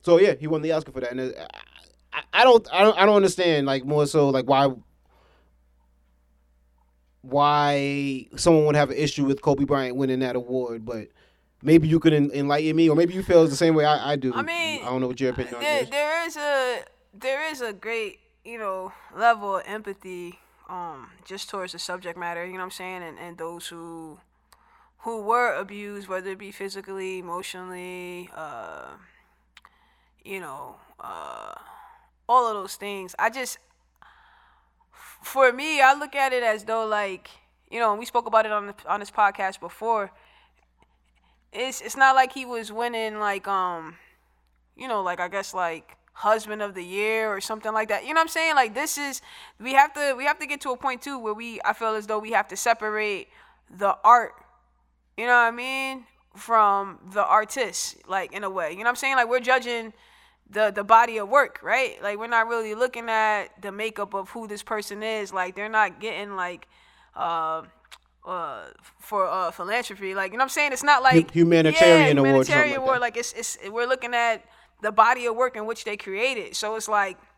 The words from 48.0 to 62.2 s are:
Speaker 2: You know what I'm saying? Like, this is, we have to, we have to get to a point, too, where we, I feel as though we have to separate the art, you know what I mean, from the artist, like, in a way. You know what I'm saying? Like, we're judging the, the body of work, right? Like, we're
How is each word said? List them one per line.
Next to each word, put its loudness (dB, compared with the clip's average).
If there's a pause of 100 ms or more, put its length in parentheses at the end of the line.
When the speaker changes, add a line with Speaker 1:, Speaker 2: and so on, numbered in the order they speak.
Speaker 2:
You -8
know 2
what 4
I'm 0
saying? -2
Like, 2
this -4
is, -8 (360)
we -8
have 4
to, -2
we -8
have 0
to -12
get -8
to -6
a -4
point, -6
too, -10
where -6
we, -10
I 2
feel -2
as -8
though -4
we -8
have 0
to -12
separate -2 (420)
the 0
art, 8 (840)
you -8
know 4
what 8
I 4
mean, -8 (320)
from 0 (140)
the 0
artist, -2 (100)
like, -6
in -8
a -4
way. -4
You -14
know -10
what 0
I'm -2
saying? -2
Like, 0
we're 2
judging -2 (560)
the, 0
the -6
body 4
of -6
work, 2
right? -2
Like, -6
we're -8